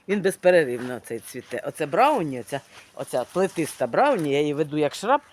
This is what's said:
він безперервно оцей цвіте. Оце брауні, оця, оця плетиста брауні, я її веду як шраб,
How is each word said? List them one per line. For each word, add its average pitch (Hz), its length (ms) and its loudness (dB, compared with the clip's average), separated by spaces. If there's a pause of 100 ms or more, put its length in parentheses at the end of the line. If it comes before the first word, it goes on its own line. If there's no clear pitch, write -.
він 196 140 0
безперервно 139 720 2
оцей 113 220 -10
цвіте. - 480 -10
Оце 147 200 -4
брауні, 170 540 2
оця, 135 200 -8 (340)
оця 131 300 -4
плетиста 170 640 -2
брауні, 175 440 2
я 139 100 2
її 147 140 0
веду 147 220 -2
як 147 180 0
шраб, 269 260 0 (120)